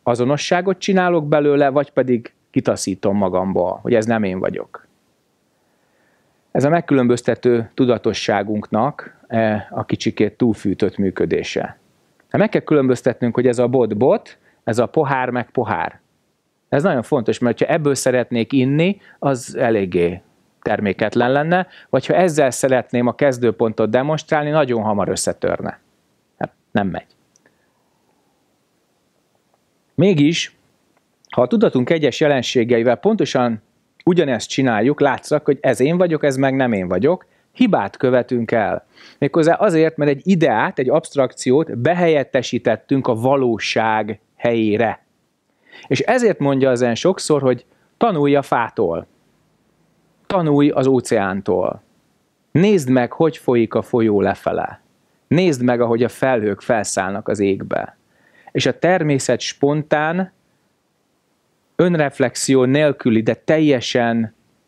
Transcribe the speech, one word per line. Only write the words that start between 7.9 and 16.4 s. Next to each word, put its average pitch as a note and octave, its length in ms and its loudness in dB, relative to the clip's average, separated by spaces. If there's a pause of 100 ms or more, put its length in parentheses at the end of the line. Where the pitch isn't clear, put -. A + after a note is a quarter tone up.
eh, A2 420 -2
a A#2+ 160 -8
kicsikét - 520 -2
túlfűtött G2 600 -2
működése. F2 800 -4 (520)
Hát C#3 120 0
meg A3 80 0
kell D#3 120 -2
különböztetnünk, B2+ 720 0
hogy B2 120 2
ez A#2+ 120 0
a B2 80 2
bot A#2+ 300 0
bot, D#3 400 0 (260)
ez A2+ 160 -2
a A#2 60 2
pohár C3+ 440 -2
meg A#2+ 220 -6
pohár. G#2 480 -4 (720)